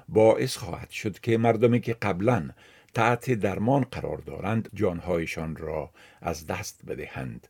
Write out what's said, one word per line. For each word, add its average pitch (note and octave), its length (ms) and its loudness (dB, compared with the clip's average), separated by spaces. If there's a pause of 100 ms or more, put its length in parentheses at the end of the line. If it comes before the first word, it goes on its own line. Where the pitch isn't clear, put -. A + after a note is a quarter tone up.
باعث A2 480 6
خواهد - 320 -10
شد - 300 -8
که A2+ 180 0
مردمی A#2 420 4
که A#2+ 140 -4
قبلاً G2 560 0 (440)
تحت A#2 380 2
درمان G#2+ 600 2
قرار D#2 260 -6
دارند، F#2 560 -4
جانهایشان E2+ 840 -2
را D#2 340 -6 (320)
از E2 260 -6
دست F#2+ 400 -8
بدهند. C2 640 -10